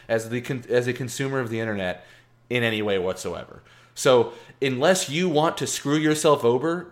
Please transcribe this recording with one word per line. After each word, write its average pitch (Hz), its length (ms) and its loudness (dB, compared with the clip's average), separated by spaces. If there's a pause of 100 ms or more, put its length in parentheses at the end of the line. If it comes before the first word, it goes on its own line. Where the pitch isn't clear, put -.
as 113 200 -2
the 120 120 -4
con-, 123 280 -6
as 123 180 2
a 127 60 -2
consumer 135 480 -6
of 117 100 -6
the 113 80 -4
internet 101 480 -4 (420)
in 120 140 0
any 110 180 0
way 104 160 0
whatsoever. 90 680 -6 (320)
So 123 380 4 (280)
unless 143 480 2
you 175 180 0
want 160 280 2
to 139 100 -4
screw 143 300 -2
yourself 151 480 4
over 156 480 0